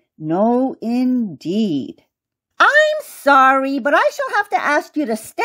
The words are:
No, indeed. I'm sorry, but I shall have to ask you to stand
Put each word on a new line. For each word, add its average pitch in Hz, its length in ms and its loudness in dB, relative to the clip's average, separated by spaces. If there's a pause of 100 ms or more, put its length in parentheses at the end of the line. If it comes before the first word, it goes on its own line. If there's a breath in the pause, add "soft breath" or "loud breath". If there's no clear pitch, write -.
(180)
No, 226 640 -2
indeed. 214 1200 -4 (560)
I'm 349 80 4 (340)
sorry, 269 760 2
but 269 140 0
I 440 200 2
shall 539 240 -8
have 415 120 -2
to 370 120 -2
ask - 360 -4
you 302 80 -2
to 226 100 -4
stand - 300 -14